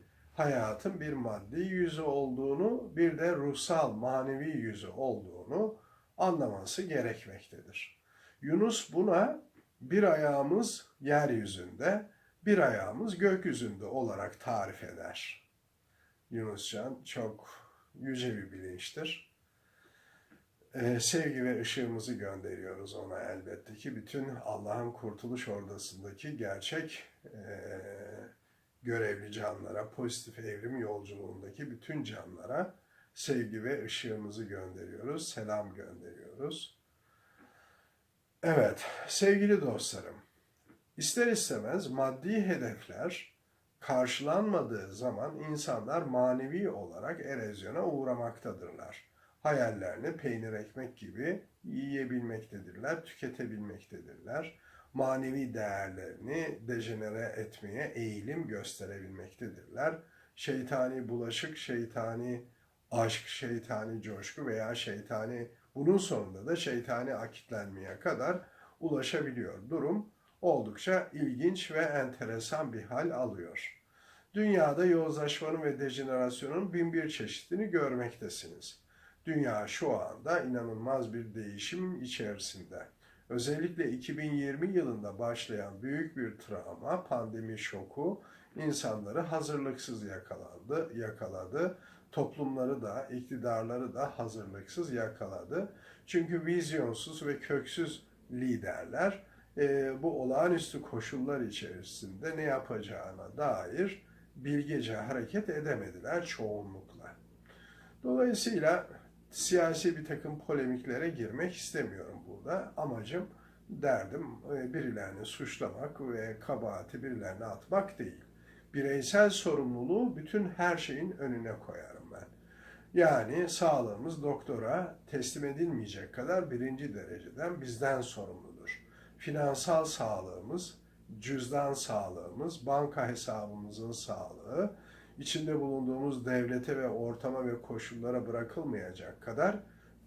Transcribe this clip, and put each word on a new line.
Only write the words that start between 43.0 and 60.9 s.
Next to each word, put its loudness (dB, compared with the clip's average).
karşılanmadığı 2
zaman -2
insanlar 0
manevi 4
olarak -4
erozyona -4
uğramaktadırlar. -2
Hayallerini 2
peynir -2
ekmek -8
gibi -4
yiyebilmektedirler, -4
tüketebilmektedirler. -8
Manevi 0
değerlerini -4
dejenere -2
etmeye -4
eğilim -2
gösterebilmektedirler. -6
Şeytani 0